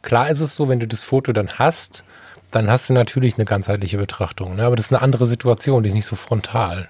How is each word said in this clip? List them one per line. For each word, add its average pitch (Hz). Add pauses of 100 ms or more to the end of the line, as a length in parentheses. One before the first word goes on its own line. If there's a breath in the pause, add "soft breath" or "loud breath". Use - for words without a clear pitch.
Klar 120
ist 147
es 156
so, 147
wenn 127
du 113
das 107
Foto 131
dann 104
hast, - (480 loud breath)
dann 107
hast 123
du -
natürlich 127
eine 110
ganzheitliche 101
Betrachtung, 92
ne? 107
Aber 123
das 113
ist -
eine 123
andere 123
Situation, 120
die 104
ist 95
nicht 107
so 101
frontal, 95